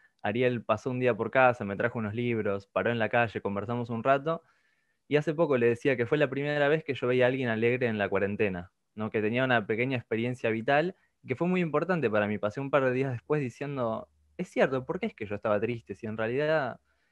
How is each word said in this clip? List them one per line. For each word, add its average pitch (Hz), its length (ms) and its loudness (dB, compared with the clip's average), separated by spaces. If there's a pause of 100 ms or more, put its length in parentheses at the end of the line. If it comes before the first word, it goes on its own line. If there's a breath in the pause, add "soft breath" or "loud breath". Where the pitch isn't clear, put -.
(220 soft breath)
Ariel 120 400 0
pasó 110 280 -2
un 127 100 -4
día 123 160 4
por 110 140 -4
casa, 127 340 4
me 101 120 -4
trajo 117 220 -2
unos 107 160 -4
libros, 110 520 -2
paró 98 240 0
en 117 80 0
la 110 100 0
calle, 117 320 0
conversamos 113 480 -4
un 113 160 -6
rato, 143 380 0 (680)
y 139 80 2
hace 151 180 0
poco 147 220 2
le 117 100 4
decía 120 300 2
que 117 100 0
fue 147 120 2
la 139 120 2
primera 143 380 0
vez 156 160 2
que 135 100 -4
yo 123 140 -2
veía 127 160 4
a 123 40 6
alguien 131 200 0
alegre 120 400 2
en 107 100 -2
la 98 100 2
cuarentena, 98 640 -2 (240)
¿no? 107 160 -6
Que 113 100 -2
tenía 113 220 0
una 120 240 2
pequeña 123 300 0
experiencia 117 540 -2
vital, 139 440 0 (320)
que 123 80 -4
fue 170 140 0
muy 185 140 2
importante 147 460 0
para 104 200 2
mí. 104 100 -2
Pasé 107 220 -4
un 139 100 -6
par 139 140 4
de 127 80 2
días 131 180 0
después 147 300 -2
diciendo, 127 680 -4 (280)
"Es 180 140 -8
cierto, 135 360 0
¿por 165 140 -6
qué 233 60 -4
es - 100 -8
que 107 100 -10
yo 104 80 -6
estaba 104 260 0
triste? 113 360 -4
Si 113 100 -10
en 110 100 -8
realidad", 131 640 -2 (340)